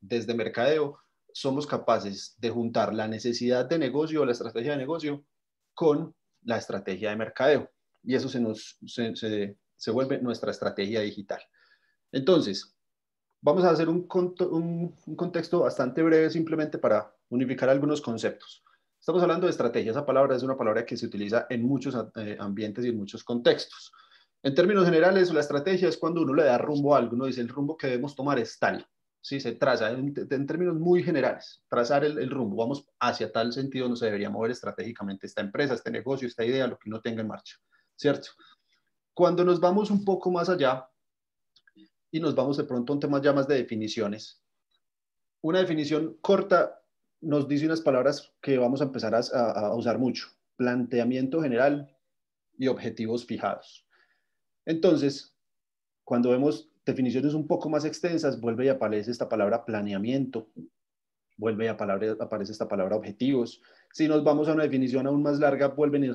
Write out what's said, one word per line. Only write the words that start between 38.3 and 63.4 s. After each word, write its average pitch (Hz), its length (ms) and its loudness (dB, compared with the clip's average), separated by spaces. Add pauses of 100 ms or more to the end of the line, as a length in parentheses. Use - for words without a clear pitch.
Cuando 175 280 4
nos 175 180 4
vamos 196 300 2
un 202 140 2
poco 185 260 0
más 175 200 0
allá 135 400 0 (1200)
y 160 100 -4
nos 151 140 0
vamos 135 240 0
de 151 60 -2
pronto 123 280 -2
a 143 40 0
un 143 40 -4
tema 139 220 0
ya 143 100 6
más 139 160 2
de 147 60 4
definiciones, 107 880 -4 (960)
una 170 200 2
definición 156 600 -2
corta - 640 2 (400)
nos 147 260 0
dice 143 160 0
unas 160 160 0
palabras 131 640 0
que 135 160 2
vamos 127 240 2
a - 20 2
empezar 113 300 -2
a, 117 60 4
a, 110 480 0
a 101 60 0
usar 117 240 0
mucho, 123 300 -2 (280)
planteamiento 123 840 0
general 143 560 0 (640)
y 131 80 -2
objetivos 120 580 -4
fijados. - 640 -6 (800)
Entonces, 160 720 0 (680)
cuando 123 260 2
vemos 143 400 0 (160)
definiciones 131 480 0
un 151 120 -2
poco 151 220 0
más 151 160 0
extensas, 156 560 -2
vuelve 117 260 0
y - 20 4
aparece 110 420 0
esta 120 180 -4
palabra 107 360 0
planeamiento, 110 840 -4 (880)
vuelve 110 300 -2
y - 20 0
apare-, 107 500 -2
aparece 107 340 -6
esta 104 140 -8
palabra 98 300 0
objetivos. 117 640 -2 (320)